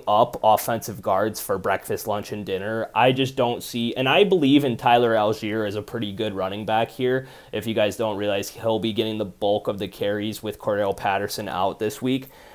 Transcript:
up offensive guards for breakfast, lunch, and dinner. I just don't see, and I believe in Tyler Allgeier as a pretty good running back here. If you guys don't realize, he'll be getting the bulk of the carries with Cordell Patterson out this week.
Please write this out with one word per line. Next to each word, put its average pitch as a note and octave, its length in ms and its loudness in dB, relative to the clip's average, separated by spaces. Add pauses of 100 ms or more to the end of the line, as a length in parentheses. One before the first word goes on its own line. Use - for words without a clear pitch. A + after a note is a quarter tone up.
up A#2 360 4
offensive A2 600 2
guards G#2 360 0
for G2 200 -2
breakfast, G2 480 -2
lunch, G#2 240 -4
and G#2 120 -6
dinner. G2 520 -4
I B2+ 160 6
just C3 240 -2
don't A#2+ 260 0
see, A#2 340 -4
and C3 140 0
I F3 140 6
believe D3+ 400 4
in B2 120 0
Tyler A#2+ 380 4
Allgeier G#2+ 540 0
as G2+ 80 -4
a G#2 80 -4
pretty G#2+ 280 -6
good G2+ 220 -4
running F#2+ 320 -4
back A2 240 2
here. C3 380 -2 (240)
If G#2+ 160 -4
you A2 80 -2
guys G#2+ 200 2
don't G#2+ 220 -2
realize, G2+ 320 -2
he'll A2+ 300 -2
be A2+ 120 -2
getting A2 280 0
the G#2 60 -2
bulk G#2 420 -2
of G#2 100 -2
the G2 100 -6
carries G#2 540 -4
with G#2 160 -8
Cordell G2+ 400 0
Patterson G2+ 500 -2
out F#2 300 -2
this G#2+ 240 -4
week. C3 280 -2 (260)